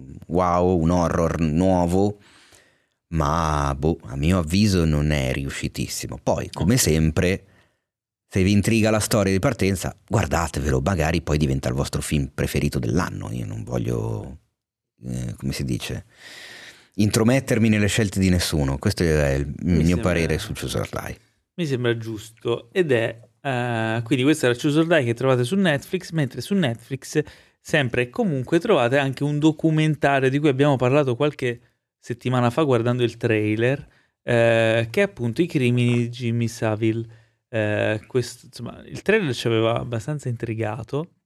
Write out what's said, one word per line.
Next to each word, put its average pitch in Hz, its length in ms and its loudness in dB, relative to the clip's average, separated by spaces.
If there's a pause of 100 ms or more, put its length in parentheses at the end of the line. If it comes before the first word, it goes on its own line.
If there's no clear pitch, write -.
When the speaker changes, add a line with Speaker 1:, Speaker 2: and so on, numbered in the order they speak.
(260)
Speaker 1:
wow, 90 520 2
un 80 120 2
horror 82 500 2
nuovo. 90 760 2 (920)
Ma, 76 640 0
boh, 73 280 -2
a - 140 -14
mio 82 240 2
avviso 92 440 2
non 76 280 2
è 65 200 0
riuscitissimo. 65 920 -8
Poi, 71 300 -2
come 87 220 0
Speaker 2:
Ok. 127 60 2
Speaker 1:
sempre, 80 640 2 (840)
se 98 120 2
vi 95 100 4
intriga 107 380 4
la 110 100 2
storia 98 320 2
di 98 60 2
partenza, 98 580 -2 (100)
guardatevelo, 73 760 0
magari 82 400 0
poi 78 160 0
diventa 67 300 -2
il 62 60 -4
vostro 69 280 -4
film 69 320 -2
preferito 71 440 -2
dell'anno. 55 540 -4
Io 58 140 -8
non 53 180 -10
voglio, 60 760 -6 (680)
eh, 62 320 -8
come 67 140 -6
si 73 120 -6
dice, 60 400 -6 (920)
intromettermi 113 720 2
nelle 104 160 4
scelte 98 340 0
di 95 80 4
nessuno. 78 480 2
Questo 95 280 0
è 76 320 2
il 71 100 -2 (160)
Speaker 2:
Mi 85 140 2
Speaker 1:
mio 78 100 4
Speaker 2:
sembra, 87 160 2
Speaker 1:
parere 82 360 0
su - 140 -10
Choose 65 260 -6
or 50 120 -6
Die. - 260 -8 (380)
Speaker 2:
mi 175 100 -4
sembra 123 320 -2
giusto. 113 760 -8
Ed 175 200 2
è, 113 260 0 (220)
eh, 120 640 -2
quindi 123 180 0
questa 139 260 2
era 120 60 4
Choose 147 260 0
or 160 60 2
Die 165 180 2
che 117 100 0
trovate 127 300 0
su 123 120 -4
Netflix, 180 540 -2
mentre 143 320 -4
su - 100 -6
Netflix 143 720 -2 (360)
sempre 127 440 0
e 123 80 -4
comunque 165 500 0
trovate 143 380 2
anche 135 260 -2
un 147 140 0
documentario 151 880 2
di 135 100 0
cui 147 120 2
abbiamo 139 260 4
parlato 131 400 2
qualche 127 440 -2 (400)
settimana 123 500 0
fa 160 120 0
guardando 123 400 2
il 113 140 0
trailer, 110 720 0 (360)
eh, 117 640 2
che 117 120 -2
è 202 40 4
appunto 120 380 -2
I 180 40 0
crimini 123 500 2
di 120 120 0
Jimmy 120 400 -2
Savile. 113 560 -2 (460)
Eh, 107 560 -2
questo, - 400 -6
insomma, - 400 -16
il 131 160 -14
trailer 196 320 0
ci - 120 -4
aveva 113 320 2
abbastanza 127 500 -8
intrigato 113 880 -8 (120)